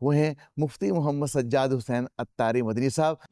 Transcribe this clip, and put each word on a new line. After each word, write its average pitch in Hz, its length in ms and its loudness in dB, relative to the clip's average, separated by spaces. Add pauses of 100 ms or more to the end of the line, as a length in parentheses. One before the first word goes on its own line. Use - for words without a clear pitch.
وہ 143 140 2
ہیں 151 180 2 (240)
مفتی 156 340 -2
محمد 147 360 0
سجاد 131 500 0
حسین 123 280 -2 (120)
عطاری 117 440 0
مدنی 117 280 0
صاحب۔ 156 260 0 (160)